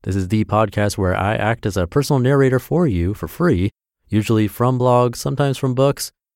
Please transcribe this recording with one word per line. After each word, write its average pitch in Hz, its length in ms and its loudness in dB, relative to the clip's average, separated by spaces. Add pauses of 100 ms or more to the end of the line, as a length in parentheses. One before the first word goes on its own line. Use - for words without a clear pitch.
This - 140 -6
is 95 140 -2
the 107 160 0
podcast 104 520 0
where 92 180 2
I 101 200 -2
act 110 320 -2
as 98 100 -2
a 90 80 0
personal 143 340 0
narrator 131 380 2
for 160 300 0
you 90 260 0
for 85 140 -10
free, 104 420 0 (400)
usually 107 380 2
from 123 320 0
blogs, 123 380 2
sometimes 139 420 -2
from 131 160 -2
books, 135 360 0 (240)